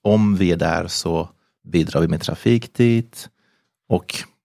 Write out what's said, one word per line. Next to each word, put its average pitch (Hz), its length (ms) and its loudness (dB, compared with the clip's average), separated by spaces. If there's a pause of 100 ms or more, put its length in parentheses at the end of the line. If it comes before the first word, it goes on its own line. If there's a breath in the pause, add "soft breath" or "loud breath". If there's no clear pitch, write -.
om 104 340 2
vi 90 160 2
är 82 60 0
där 85 300 -2
så 82 420 -4 (420)
bidrar 80 300 0
vi 82 60 2
med 82 140 -4
trafik - 520 -2
dit 117 560 0 (600)
och - 260 -4 (300)